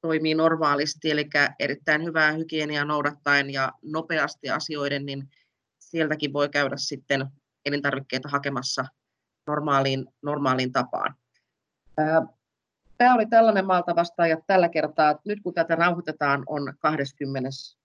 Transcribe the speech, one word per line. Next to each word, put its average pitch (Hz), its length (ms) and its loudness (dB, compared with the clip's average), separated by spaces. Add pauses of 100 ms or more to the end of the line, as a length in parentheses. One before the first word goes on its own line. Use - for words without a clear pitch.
toimii 156 340 0
normaalisti, 156 760 0
elikkä 147 480 0
erittäin 151 440 -2
hyvää 156 280 2
hygieniaa 151 540 -4
noudattaen 143 640 0
ja 135 220 -2 (100)
nopeasti 156 680 -6
asioiden, 143 560 -4
niin 139 240 -10 (500)
sieltäkin 151 540 -2
voi 143 160 0
käydä 139 280 -2
sitten 135 500 -4 (380)
elintarvikkeita 139 640 -4
hakemassa 139 560 -4 (600)
normaaliin, 135 580 0 (160)
normaaliin 131 500 -2
tapaan. - 440 -2 (840)
Ää, 156 240 2 (760)
tää 247 160 6
oli 220 120 4
tällainen 220 400 6
Maalta 180 300 2
vastaaja 170 420 2 (100)
tällä 185 220 4
kertaa. 151 560 2
Nyt 208 180 -6
kun 175 100 -6
tätä 165 220 0
nauhoitetaan, 160 720 0
on 143 320 -6
kahdeskymmenes 135 1040 -6